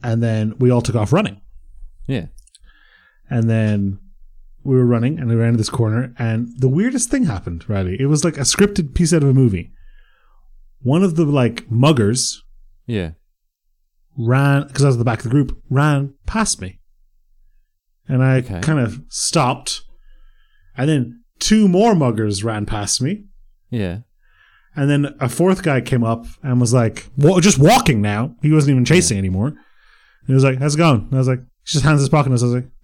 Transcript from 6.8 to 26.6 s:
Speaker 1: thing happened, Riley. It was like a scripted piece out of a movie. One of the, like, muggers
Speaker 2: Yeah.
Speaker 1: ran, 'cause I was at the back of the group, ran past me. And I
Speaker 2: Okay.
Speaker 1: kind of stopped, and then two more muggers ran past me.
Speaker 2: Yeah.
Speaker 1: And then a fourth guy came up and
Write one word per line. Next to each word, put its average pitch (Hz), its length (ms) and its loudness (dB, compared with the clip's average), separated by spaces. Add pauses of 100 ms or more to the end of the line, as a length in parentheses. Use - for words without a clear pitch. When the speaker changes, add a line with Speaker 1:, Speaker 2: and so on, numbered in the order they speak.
Speaker 1:
thing 269 160 -2
happened, 90 440 -6
Riley. 95 300 -4
It 135 80 -2
was 151 160 0
like 165 140 -2
a 139 40 -6
scripted 185 520 0
piece 170 200 0
out 156 100 2
of 139 60 4
a 131 40 4
movie. 107 380 2 (1120)
One 151 220 2
of 175 120 0
the, 165 100 2
like, 131 460 0
muggers 123 720 2 (420)
Speaker 2:
Yeah. 92 260 -4 (1040)
Speaker 1:
ran, 139 520 2
'cause 135 140 -2
I 143 40 4
was 131 80 2
at 117 40 -2
the 117 60 0
back 117 140 -2
of - 40 -16
the 113 60 -6
group, 139 280 0 (120)
ran 139 440 0 (120)
past - 360 -4
me. 92 180 -14 (1300)
And 127 160 0
I 131 160 4
Speaker 2:
Okay. 98 220 -6
Speaker 1:
kind 156 180 0
of 110 300 -4
stopped, - 720 -4 (960)
and 139 120 -2
then 131 340 -4 (160)
two 214 280 4
more 196 280 4
muggers 110 480 0
ran 107 220 -4
past 101 360 -4
me. 190 240 -4 (440)
Speaker 2:
Yeah. 101 300 -4 (760)
Speaker 1:
And 143 140 0
then 143 300 0
a 123 100 -2
fourth 185 340 0
guy 135 180 0
came 120 220 -2
up 113 220 -4 (180)
and 123 180 0